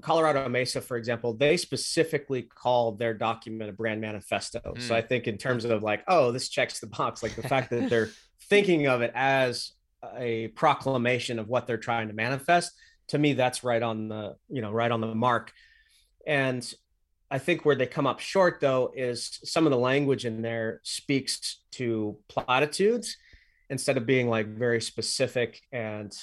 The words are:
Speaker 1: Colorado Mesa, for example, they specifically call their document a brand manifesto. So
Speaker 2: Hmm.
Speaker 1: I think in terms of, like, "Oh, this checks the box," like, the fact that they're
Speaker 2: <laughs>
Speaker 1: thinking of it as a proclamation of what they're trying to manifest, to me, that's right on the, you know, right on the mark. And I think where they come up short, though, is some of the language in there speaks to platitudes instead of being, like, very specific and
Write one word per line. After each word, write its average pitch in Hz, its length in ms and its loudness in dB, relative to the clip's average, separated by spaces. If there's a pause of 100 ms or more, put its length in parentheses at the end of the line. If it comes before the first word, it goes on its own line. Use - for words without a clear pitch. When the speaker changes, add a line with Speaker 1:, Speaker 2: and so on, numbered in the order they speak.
Speaker 1:
Colorado 156 460 2
Mesa, 123 320 0
for 123 160 -6
example, 117 380 -2
they 147 240 4
specifically 143 840 -2
call 120 500 0
their 113 200 -2
document 110 560 -4
a 98 40 -10
brand 107 260 -4
manifesto. - 800 -6
So 120 140 -2
Speaker 2:
Hmm. 113 40 4
Speaker 1:
I 113 40 4
think 120 260 -2
in 101 100 -2
terms 123 280 -2
of, 110 180 0
like, 107 240 -2
"Oh, 151 240 6
this 127 160 -4
checks - 320 -2
the 113 80 -12
box," 120 340 -4
like, 113 140 -4
the 113 80 -8
fact 131 280 0
that 120 180 0
they're 113 200 2 (180)
Speaker 2:
<laughs> - 160 -20
Speaker 1:
thinking 185 440 4
of 123 140 2
it 117 120 0
as 131 600 0 (420)
a 117 340 -2
proclamation 127 880 2
of 107 100 -6
what 120 180 0
they're 117 100 -2
trying 113 300 -2
to 104 60 -10
manifest, 135 580 2 (380)
to 147 80 0
me, 147 160 4
that's 123 300 0
right 117 200 2
on 110 240 -2
the, 107 280 -8 (120)
you 135 140 -6
know, 104 100 -4
right 117 200 2
on 113 100 0
the 110 120 -4
mark. 117 380 0 (760)
And 131 380 0 (640)
I 135 100 -2
think 170 260 0
where 147 100 6
they 165 120 2
come 143 200 -2
up 123 120 0
short, 185 420 2
though, 131 340 2
is 123 480 -6
some 165 220 2
of 143 60 6
the 127 60 4
language 131 480 2
in 113 160 -4
there 113 420 -4
speaks - 800 -4 (100)
to 110 460 -4 (120)
platitudes 190 880 0 (520)
instead 135 280 -2
of 117 80 0
being, 127 240 4
like, 110 180 0
very 117 320 0
specific 117 800 -4 (120)
and 107 500 -8